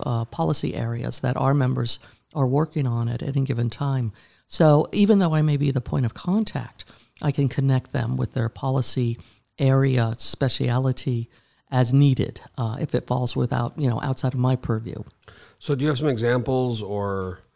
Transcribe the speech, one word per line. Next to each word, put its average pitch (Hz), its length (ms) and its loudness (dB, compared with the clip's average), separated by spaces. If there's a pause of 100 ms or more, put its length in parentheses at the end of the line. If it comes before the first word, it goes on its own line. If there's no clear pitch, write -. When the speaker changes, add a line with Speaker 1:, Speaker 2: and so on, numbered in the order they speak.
Speaker 1:
uh, 117 200 -2
policy 151 500 -2
areas 120 440 -4
that 127 180 -2
our 131 160 2
members 127 460 0 (340)
are 139 140 0
working 143 400 0
on 117 200 -2
at 120 140 -4
any 135 220 -2
given 120 260 0
time. 131 420 -2 (360)
So 151 440 4
even 202 280 6
though 165 160 2
I 156 60 4
may 151 160 2
be 143 140 0
the 131 100 -2
point 139 240 -2
of 113 80 -2
contact, 180 720 -4 (360)
I 147 100 0
can 139 160 2
connect 135 440 0
them 123 260 -2
with 120 160 -2
their 117 160 -2
policy 127 680 -2 (420)
area 135 580 2
speciality 127 1120 -2 (400)
as 127 240 2
needed, 139 480 4 (160)
uh, 113 240 -6
if - 140 -2
it 120 100 -2
falls 123 300 -2
without, 123 440 -2
you 147 80 0
know, 113 140 0
outside 131 320 -2
of 127 60 -2
my 127 160 2
purview. 113 400 -6 (640)
Speaker 2:
So - 160 -2
do 127 80 -2
you 151 60 2
have 143 100 0
some 151 80 0
examples 123 760 0
or 98 580 -4 (160)